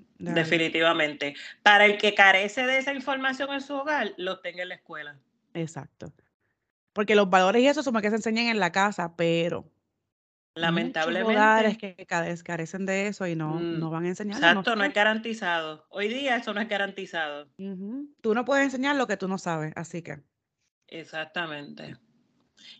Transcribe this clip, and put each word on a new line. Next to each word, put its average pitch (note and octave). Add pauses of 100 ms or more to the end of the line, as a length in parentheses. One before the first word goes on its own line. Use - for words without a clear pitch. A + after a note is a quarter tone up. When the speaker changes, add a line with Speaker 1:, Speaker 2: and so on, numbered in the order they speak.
(180)
Speaker 1:
de F3
verdad. -
Speaker 2:
Definitivamente. D#3+ (280)
Para G#3
el G#3
que G#3
carece G3+
de C4
esa C4+
información C4+
en C4+
su C#4+
hogar, C#4
lo F#3
tenga F3+
en F3+
la F#3
escuela. D3 (360)
Speaker 1:
Exacto. - (840)
Porque G#3
los G3+
valores F#3+
y C4+
eso C#4+
son B3
los A3
que G#3
se A3+
enseñan A3+
en A3+
la F3
casa, F#3
pero E3+ (840)
Speaker 2:
Lamentablemente. E3 (100)
Speaker 1:
muchos -
hogares A3
que F#3+ (120)
care-, E3+
carecen F3
de F#3+
eso G3
y E3+
no, D#3
Speaker 2:
Mm, E3+
Speaker 1:
no E3
van E3
a -
enseñarlo, G#3 (100)
no F#3+
Speaker 2:
exacto, A3+
no G3+
es G3
Speaker 1:
sé. -
Speaker 2:
garantizado. G#3
Hoy G3+
día B3+
eso A3+
no G3+
es A3+
garantizado. F3+ (100)
Speaker 1:
Ujú. G3 (140)
Tú A3
no A#3+
puedes C#4
enseñar C4+
lo B3+
que G3+
tú F#3+
no F#3+
sabes, D#3
así E3
que. D3+ (680)
Speaker 2:
Exactamente. D#3 (840)